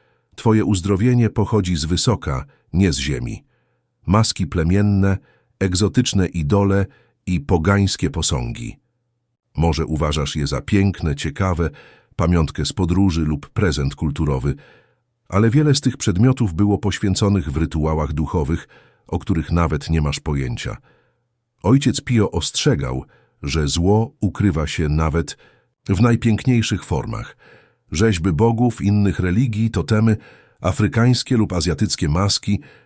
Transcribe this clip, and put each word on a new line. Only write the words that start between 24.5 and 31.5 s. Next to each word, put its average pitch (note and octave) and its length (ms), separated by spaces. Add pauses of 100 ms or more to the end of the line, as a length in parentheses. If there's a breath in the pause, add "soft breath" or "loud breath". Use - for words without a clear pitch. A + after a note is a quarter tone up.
się D#2 220
nawet D#2 480 (520 soft breath)
w G2 120
najpiękniejszych A#2 840
formach. A1+ 540 (540 soft breath)
Rzeźby F2+ 400
bogów A2+ 500
innych G2+ 380
religii, A2 520
totemy, G#2+ 460 (440 loud breath)
afrykańskie A#2 760
lub G2 160